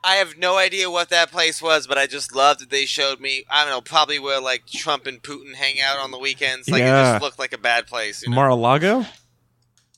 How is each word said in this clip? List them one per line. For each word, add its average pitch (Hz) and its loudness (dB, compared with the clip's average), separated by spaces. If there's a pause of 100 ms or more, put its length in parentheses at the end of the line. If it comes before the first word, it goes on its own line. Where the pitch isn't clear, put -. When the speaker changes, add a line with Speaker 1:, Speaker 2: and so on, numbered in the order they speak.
Speaker 1:
I 190 2
have 170 -2
no 180 0
idea 185 0
what 175 -2
that 170 2
place 165 0
was, 156 2
but 135 -2
I 139 2
just 135 -8
loved 135 4
that 131 -20
they 139 0
showed 135 -2
me, 135 -6
I 147 2
don't 147 -4
know, 127 -4
probably 151 0
where, 135 -2
like, 127 -4
Trump 143 -6
and 127 -12
Putin 135 -16
hang 135 -2
out 139 0
on 135 -6
the 127 -12
weekends. 131 -4
Like, 147 2
Speaker 2:
Yeah. 131 6
Speaker 1:
it 123 4
just 101 0
looked - -6
like 131 -6
a 120 -12
bad 117 0
place. 107 -6
You - -8
know? 123 -2
Speaker 2:
Mar-a-Lago? 139 2 (920)